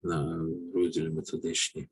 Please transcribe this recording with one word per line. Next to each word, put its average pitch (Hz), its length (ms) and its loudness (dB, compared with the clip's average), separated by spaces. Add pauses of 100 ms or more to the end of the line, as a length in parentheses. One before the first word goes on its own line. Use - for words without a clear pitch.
на 80 460 0 (240)
розділі 82 360 2
методичні 80 840 -2